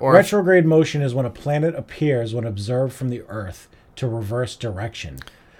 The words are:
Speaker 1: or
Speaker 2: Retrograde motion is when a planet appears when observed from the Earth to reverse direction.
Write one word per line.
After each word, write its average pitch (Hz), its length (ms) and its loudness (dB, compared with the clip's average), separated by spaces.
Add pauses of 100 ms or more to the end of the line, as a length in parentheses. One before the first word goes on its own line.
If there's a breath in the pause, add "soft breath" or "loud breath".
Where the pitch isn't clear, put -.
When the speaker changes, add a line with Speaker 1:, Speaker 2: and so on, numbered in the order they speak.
Speaker 1:
or 135 140 4
Speaker 2:
Retrograde 185 500 6
motion 160 380 4
is 131 120 -2
when 127 120 -2
a 117 40 -4
planet 151 460 -2
appears 120 580 -2
when 117 100 -4
observed 117 480 -4
from 131 180 -6
the 120 180 -8
Earth 98 400 -12 (280 soft breath)
to 131 120 -4
reverse 117 480 -4
direction. 98 600 -10 (420 soft breath)